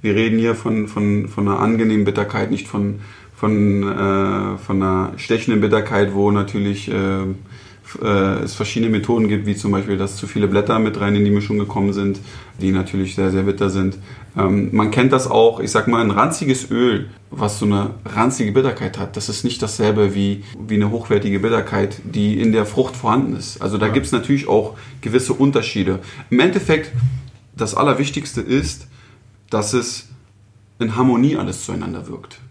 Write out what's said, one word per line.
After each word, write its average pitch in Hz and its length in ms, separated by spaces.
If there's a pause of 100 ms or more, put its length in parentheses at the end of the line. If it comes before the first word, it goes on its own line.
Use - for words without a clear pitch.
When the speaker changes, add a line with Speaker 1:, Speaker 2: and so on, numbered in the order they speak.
Speaker 1:
wir 104 120
reden 113 260
hier 113 160
von, 110 340
von, 104 400
von 101 180
einer 98 120
angenehmen 110 440
Bitterkeit, 104 480
nicht - 160
von, 101 320 (340)
von, 101 500
äh, 98 720
von 98 260
einer 92 320
stechenden 110 460
Bitterkeit, 101 520
wo 101 180
natürlich... 101 600
Äh, 95 300 (640)
f-, - 180
äh, 101 400
es 101 120
verschiedene 110 360
Methoden 110 380
gibt, 101 160
wie 104 100
zum 101 160
Beispiel, 98 260
dass 98 200
zu - 100
viele 101 220
Blätter 101 300
mit 107 200
rein 101 160
in 101 80
die 101 80
Mischung 101 260
gekommen 101 360
sind, 98 260 (420)
die 95 120
natürlich 92 420
sehr, 95 160
sehr 95 120
bitter 98 260
sind. 95 280 (400)
Ähm, 101 360
man 107 180
kennt 127 220
das 127 180
auch, 113 300
ich - 100
sag 107 160
mal, 117 140
ein 107 100
ranziges 131 580
Öl, 117 400 (220)
was - 280
so - 60
eine 104 260 (140)
ranzige 113 460
Bitterkeit 117 480
hat, 101 160
das 104 140
ist 104 160
nicht 123 160
dasselbe 104 520
wie, 101 300 (240)
wie 107 80
eine 104 160
hochwertige 101 480
Bitterkeit, 101 640
die 104 380
in 113 100
der 107 140
Frucht 127 320
vorhanden 117 400
ist. - 240
Also 104 160
da 107 100
Speaker 2:
Ja. 107 60
Speaker 1:
gibt's - 180
natürlich 139 380
auch 104 260 (260)
gewisse 127 320
Unterschiede. 107 680 (300)
Im 123 120
Endeffekt, 170 500 (640)
das 110 200
Allerwichtigste 139 680
ist, - 460 (640)
dass 104 240
es - 360 (680)
in 110 160
Harmonie 127 420
alles 92 280
zueinander 87 420
wirkt. - 320 (120)